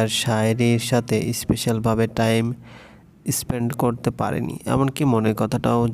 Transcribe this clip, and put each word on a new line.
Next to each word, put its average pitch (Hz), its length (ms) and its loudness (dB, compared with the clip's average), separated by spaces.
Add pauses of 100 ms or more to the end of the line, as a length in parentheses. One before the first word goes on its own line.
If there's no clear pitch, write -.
আর 110 60 2 (120)
শায়েরির 113 720 2
সাথে 117 260 2 (240)
স্পেশালভাবে 113 640 0 (160)
টাইম 113 240 2 (920)
স্পেন্ড 120 320 -4 (120)
করতে 120 280 0 (100)
পারেনি, - 340 -4 (180)
এমনকি 135 300 0 (100)
মনের 110 280 2
কথাটাও 117 400 0 (140)